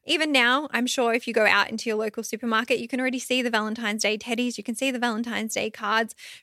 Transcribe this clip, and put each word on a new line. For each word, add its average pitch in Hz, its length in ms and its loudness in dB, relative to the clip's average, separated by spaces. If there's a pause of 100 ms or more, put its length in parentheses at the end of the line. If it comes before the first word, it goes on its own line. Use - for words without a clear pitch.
Even 311 260 2
now, 262 400 4
I'm 240 140 0
sure 240 280 2
if 247 140 0
you 233 60 -4
go 220 120 4
out 196 240 6
into 226 200 -6
your 214 80 0
local 220 260 -4
supermarket, 226 560 0
you 233 80 -8
can 247 120 -4
already 254 200 -2
see 254 220 0
the 240 80 0
Valentine's 214 540 -2
Day 208 140 0
teddies. 240 400 -2
You 202 60 -10
can 233 120 -6
see 269 160 0
the 247 80 -2
Valentine's 226 540 -2
Day 220 160 -2
cards. 220 440 0 (300)